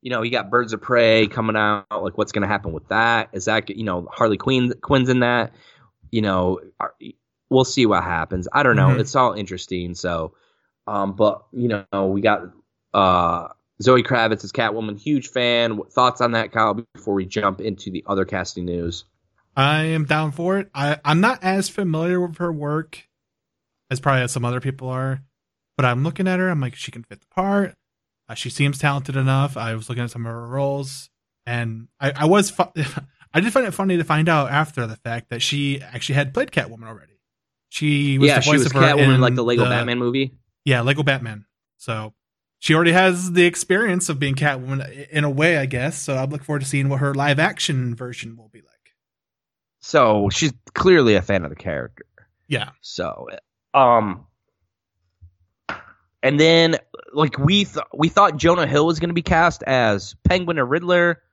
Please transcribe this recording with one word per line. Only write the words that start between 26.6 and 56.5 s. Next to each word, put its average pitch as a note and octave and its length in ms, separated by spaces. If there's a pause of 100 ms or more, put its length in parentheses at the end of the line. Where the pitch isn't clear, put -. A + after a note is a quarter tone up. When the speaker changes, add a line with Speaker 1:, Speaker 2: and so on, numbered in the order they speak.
Speaker 2:
she - 160
can A#2 120
fit - 180
the - 60
part. G3 460 (540)
Uh, A#2 60
she - 160
seems C#3 300
talented C#3 360
enough. C3+ 400
I A2+ 200
was G#2+ 120
looking B2 160
at A#2 80
some A2+ 140
of A#2 80
her A#2 140
roles, C#3 640 (360)
and A#2 420 (140)
I, C3+ 100
I C#3+ 140
was G3 240
fu-, - 160 (340)
<laughs> - 340
I D3+ 60
did G#3+ 140
find C4 120
it G3 60
funny F#3+ 240
to E3 80
find D#3 240
out D3 240
after C#3+ 360
the A2 100
fact A#2 320
that A#2 120
she C#3 400
actually B2 340
had C#3 180
played C4+ 180
Catwoman A2+ 340
already. A2+ 280 (560)
She C#3+ 480
was C#3 100
Speaker 1:
Yeah, C#3+ 80
Speaker 2:
the B2+ 60
Speaker 1:
she D3 100
Speaker 2:
voice D3+ 80
Speaker 1:
was B2 60
Speaker 2:
of - 80
her C#3 80
Speaker 1:
Catwoman C#3+ 220
in, C3+ 80
Speaker 2:
in B2+ 100
Speaker 1:
like, B2 140
the B2 80
Lego A#2+ 200
Speaker 2:
the B2 60
Speaker 1:
Batman A#2+ 300
movie. B2+ 340 (320)
Speaker 2:
Yeah, B2+ 160
Lego C3+ 200
Batman. A#2 440 (320)
So G#2+ 360 (480)
she D#3 140
already E3+ 160
has F#3 400
the F3 140
experience F3+ 640
of C#3+ 100
being C#3 160
Catwoman C3+ 500
i-, C#3+ 260
in D3+ 120
a D3 60
way, D3+ 280
I C#3 80
guess. C3 320
So - 200
I'm C3 120
looking C#3 160
forward D3 140
to C3+ 80
seeing C#3 220
what C#3 100
her C#3 140
live C#3 260
action C3 560
version A#2+ 400
will A2 140
be A2 100
like. - 360 (840)
Speaker 1:
So G#2+ 500
she's D3+ 240 (200)
clearly D3 420
a F2+ 60
fan F#2 240
of D2 60
the D#2 40
character. C#2 500 (440)
Speaker 2:
Yeah. A2+ 220 (100)
Speaker 1:
So, - 460 (460)
um, A#2 520 (2000)
and D3+ 160
then, E3 380 (380)